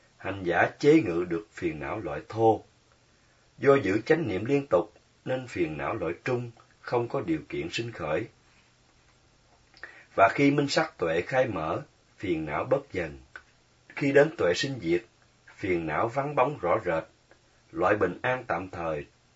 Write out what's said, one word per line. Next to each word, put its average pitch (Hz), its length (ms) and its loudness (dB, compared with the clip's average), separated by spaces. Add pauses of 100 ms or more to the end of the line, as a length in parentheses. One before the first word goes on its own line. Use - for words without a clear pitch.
(180)
Hành 98 260 -10
giả 90 260 2 (100)
chế 151 220 8
ngự 90 280 -2
được 82 220 -4
phiền 78 280 -6
não 76 200 -6
loại 73 300 -8
thô. 113 340 4 (960)
Do 139 180 6
giữ 185 300 0
chánh 160 220 2
niệm - 180 -4
liên 139 240 0
tục - 240 2 (320)
nên 131 220 -4
phiền 80 300 -4
não 73 180 -4
loại 80 180 -4 (100)
trung 123 280 -2 (300)
không 120 260 -2
có 110 140 -4
điều 156 180 -2 (100)
kiện - 200 -6
sinh 117 220 -6
khởi. 80 340 -4 (1900)
Và - 180 6
khi 143 180 4
minh 147 160 2
sát - 300 -2
tuệ 82 240 -2
khai 131 260 0
mở, 90 340 -4 (360)
phiền 80 280 -4
não 76 180 -4
bớt - 300 -2
dần. 80 240 -6 (800)
Khi 139 160 0
đến 147 260 6
tuệ 90 180 2
sinh 135 260 -4
diệt, 85 220 0 (520)
phiền 87 320 -2
não 85 200 -2
vắng 139 280 -4
bóng 131 260 0
rõ 87 240 0
rệt. 80 180 -2 (680)
Loại 90 240 2
bình 92 260 -2
an 127 260 -2
tạm 92 220 -4
thời, 80 360 -6 (300)